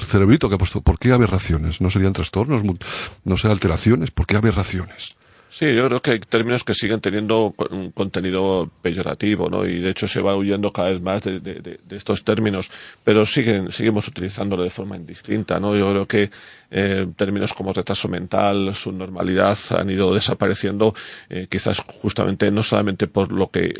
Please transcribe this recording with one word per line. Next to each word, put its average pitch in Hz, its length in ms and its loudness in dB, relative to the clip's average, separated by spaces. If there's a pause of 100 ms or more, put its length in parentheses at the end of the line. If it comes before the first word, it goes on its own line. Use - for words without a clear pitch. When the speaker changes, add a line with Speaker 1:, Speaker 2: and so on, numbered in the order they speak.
Speaker 1:
cerebrito 110 420 6
que 101 60 0
ha 95 40 2
puesto. - 240 0
¿Por - 180 2
qué 123 100 2
aberraciones? 92 720 2
¿No 90 100 2
serían 95 220 4
trastornos? 110 500 0
Mu-, 95 160 -2 (460)
no 92 120 2
sé, 110 120 2
alteraciones. 107 640 2
¿Por - 120 0
qué 98 120 2
aberraciones? 95 800 -2 (340)
Speaker 2:
Sí, 147 240 0
yo 123 120 4
creo 127 160 0
que 139 100 0
hay 113 80 2
términos 117 440 0
que 107 100 0
siguen 110 260 -2
teniendo 107 560 0
co-, - 140 -4
un 92 200 -8
contenido 95 800 -2 (120)
peyorativo, 90 680 -2
¿no? 95 180 -2
Y 87 140 -4
de 92 100 0
hecho 98 160 -4
se 95 140 -2
va 98 160 0
huyendo 98 360 0
cada 92 180 0
vez 90 120 -2
más 95 200 -2
de, 95 180 -6
de, 92 140 -12
de, 80 280 -16
de - 140 -14
estos 101 260 -4
términos, 104 480 0 (320)
pero 107 240 6
siguen, 104 460 0
seguimos 110 340 0
utilizándolo 95 560 -4
de 90 80 -2
forma 98 260 -10
indistinta, 87 640 -4
¿no? 101 160 0
Yo 101 160 4
creo 98 160 0
que, 101 240 2 (380)
eh, 95 380 0 (100)
términos 101 380 -2
como 95 180 -4
retraso 98 360 -4
mental, 98 640 0
subnormalidad 92 800 0 (220)
han 90 100 -2
ido 95 240 2
desapareciendo, 101 840 0 (360)
eh, 90 180 -8
quizás 92 380 -2
justamente 101 640 -2
no 104 120 2
solamente 104 440 0
por 98 260 0
lo 95 160 0
que, 87 320 -2